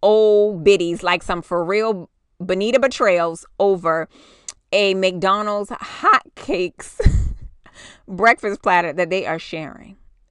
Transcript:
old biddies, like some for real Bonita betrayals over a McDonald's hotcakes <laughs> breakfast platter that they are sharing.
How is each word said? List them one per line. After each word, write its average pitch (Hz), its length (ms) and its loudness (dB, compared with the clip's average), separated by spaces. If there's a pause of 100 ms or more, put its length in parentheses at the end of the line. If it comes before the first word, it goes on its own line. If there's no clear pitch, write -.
old 208 640 4
biddies, 180 380 2
like 175 220 0
some 175 180 -4
for 175 220 -4
real 202 460 -2 (300)
Bonita 196 400 0
betrayals 180 640 0 (140)
over 170 480 0 (640)
a 196 220 2
McDonald's 196 800 -2
hotcakes - 1300 -4 (680)
<laughs> - 400 -20
breakfast 202 540 0
platter 175 320 0
that 170 160 -2
they 185 160 -2
are 160 140 -6
sharing. - 580 -14 (340)